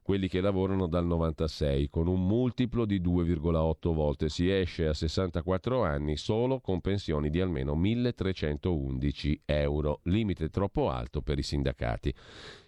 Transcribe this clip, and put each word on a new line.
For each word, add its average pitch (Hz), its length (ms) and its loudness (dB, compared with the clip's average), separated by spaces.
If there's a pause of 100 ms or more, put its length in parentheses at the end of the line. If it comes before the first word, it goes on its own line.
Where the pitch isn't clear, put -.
quelli 95 260 0
che 92 140 0
lavorano 95 460 2
dal 87 180 0
novantasei, 78 880 0
con 82 160 0
un 92 180 2
multiplo 117 600 2
di 101 140 2
due 87 240 2
virgola 82 380 2
otto 80 320 0
volte. 78 360 0
Si 87 200 0
esce 90 380 0
a 76 80 0
sessantaquattro 92 880 0
anni 76 340 0
solo 123 420 0
con 92 220 -2
pensioni 80 480 0
di 80 100 0
almeno 76 360 0
milletrecentoundici 80 1700 0
euro, 73 600 0
limite 90 440 0
troppo 101 400 0
alto 62 320 -4
per 71 160 -2
i 71 60 -2
sindacati. 65 680 -2 (560)